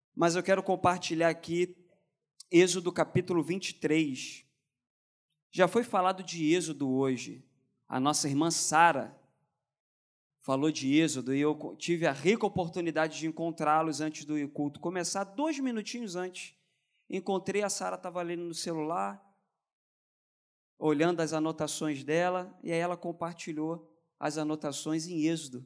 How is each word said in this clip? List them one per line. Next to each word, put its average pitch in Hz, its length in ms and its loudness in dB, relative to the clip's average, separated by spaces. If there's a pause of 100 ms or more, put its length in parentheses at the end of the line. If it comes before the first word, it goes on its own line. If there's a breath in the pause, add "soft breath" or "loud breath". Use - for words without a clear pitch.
(140)
mas 170 220 2
eu 180 80 0
quero 190 180 4
compartilhar 180 680 2
aqui 170 480 -2 (720)
Êxodo 180 440 6
capítulo 175 500 2
vinte 175 280 -2
e - 40 -12
três. 147 680 -2 (1040)
Já 180 160 4
foi 226 160 2
falado 185 400 0
de 165 320 2
Êxodo 151 340 -2
hoje. 131 560 0 (440)
A - 100 -4
nossa 147 300 0
irmã 147 240 2
Sara 151 680 4 (1160)
falou 139 320 0
de 139 300 2
Êxodo 131 340 0
e 139 60 2
eu 151 160 2
co-, 151 180 -10
tive 170 320 0
a 139 60 4
rica 202 340 2
oportunidade 165 720 -2
de 160 80 -4
encontrá-los 160 720 0
antes 156 240 -6
do 147 260 -4
culto 147 280 -4
começar, 180 460 -4
dois 269 340 -2
minutinhos 233 560 -4
antes. 180 400 -8 (560)
Encontrei, 190 500 -2
a 202 80 0
Sara 185 300 -4
tava 175 240 -6
lendo 175 220 -4
no 170 100 -8
celular, 175 680 -4 (1600)
olhando 165 360 2
as 156 120 -2
anotações 156 720 -4
dela, 180 580 -2
e - 120 -6
aí 165 80 0
ela 175 160 -2
compartilhou 165 920 -8 (300)
as 147 180 -4
anotações 156 720 -4
em 160 220 0
Êxodo, 139 380 -4